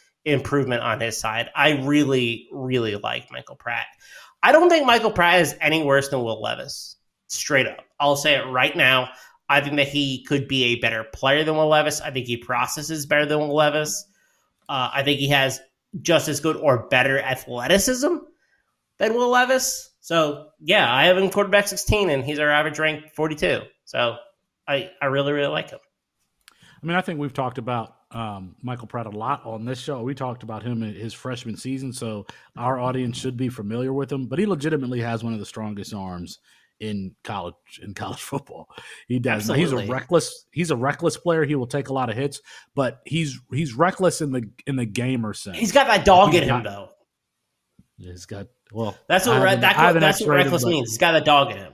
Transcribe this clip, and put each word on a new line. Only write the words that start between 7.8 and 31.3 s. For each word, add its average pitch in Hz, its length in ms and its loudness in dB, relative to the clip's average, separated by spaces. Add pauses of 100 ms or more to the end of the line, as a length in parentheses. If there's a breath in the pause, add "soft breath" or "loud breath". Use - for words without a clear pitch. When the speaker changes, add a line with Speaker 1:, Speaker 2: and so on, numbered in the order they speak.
Speaker 1:
I'll 143 180 2
say 147 180 2
it 123 80 0
right 131 340 0
now. 131 320 4 (400 loud breath)
I 143 140 4
think 147 140 -2
that 139 120 2
he 139 360 -2
could 139 220 -2
be 131 180 0
a 120 160 0
better 113 240 -2
player 139 380 0
than 156 140 0
Will 156 120 4
Levis. 151 340 2
I 151 80 -8
think 127 160 -4
he 120 100 -4
processes 143 720 -4
better 151 180 2
than 151 140 0
Will 147 160 -2
Levis. 151 500 0 (640)
Uh, 131 240 -2
I 139 100 0
think 147 160 0
he 139 100 -2
has 135 300 2 (440)
just 156 260 2
as 147 120 -4
good 156 160 0
or 131 320 2
better 135 300 2
athleticism 160 960 0 (840)
than 220 160 0
Will 247 160 2
Levis. 247 600 0 (100)
So, 151 480 -2 (120)
yeah, 156 320 4
I 139 140 4
have 180 100 6
him 190 140 2
quarterback 202 380 2
sixteen, 196 420 0
and 135 140 0
he's 147 160 -4
our 147 100 2
average 151 280 2
rank 151 360 -4
forty-two. 156 480 -2 (220)
So 120 320 -2 (520)
I, 139 220 -4 (100)
I 147 60 -2
really, 139 260 0
really 143 160 0
like 156 220 -6
him. - 80 -18 (1040 soft breath)
Speaker 2:
I 151 40 -10
mean, 170 100 -2
I 185 40 0
think 175 180 -4
we've 143 140 -6
talked 131 260 -4
about, 117 380 -6 (140)
um, 101 520 -10
Michael 120 240 -8
Pratt 117 200 -8
a 104 40 -12
lot 113 360 -6
on 110 180 -10
this 127 160 -6
show. 135 220 -8
We 135 120 -4
talked 123 280 -8
about 110 200 -10
him 117 200 -4
in 107 120 -8
his 107 200 -12
freshman 120 420 -10